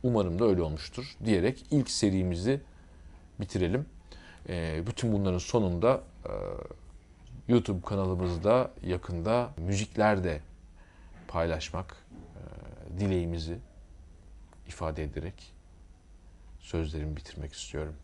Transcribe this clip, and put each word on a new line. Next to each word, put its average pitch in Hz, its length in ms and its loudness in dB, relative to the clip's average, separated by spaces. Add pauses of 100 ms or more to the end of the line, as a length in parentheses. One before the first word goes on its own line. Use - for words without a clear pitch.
Umarım 101 360 4
da 117 60 4
öyle 92 180 6
olmuştur 80 640 -6
diyerek 107 460 4
ilk 139 200 4
serimizi 95 680 2 (800)
bitirelim. 101 460 0 (640)
Ee, 82 380 -2
bütün 117 260 0
bunların 98 260 2
sonunda, 98 640 2 (260)
e, - 60 -6 (1160)
YouTube 113 340 4
kanalımızda 92 880 2 (120)
yakında 90 760 0
müzikler 98 680 2
de 78 160 0 (880)
paylaşmak, 85 680 -2 (400)
e, - 640 -12
dileğimizi 85 580 0 (1080)
ifade 80 360 -4
ederek 78 480 -8 (1080)
sözlerimi 76 560 -2
bitirmek 73 360 -10
istiyorum. 76 520 -8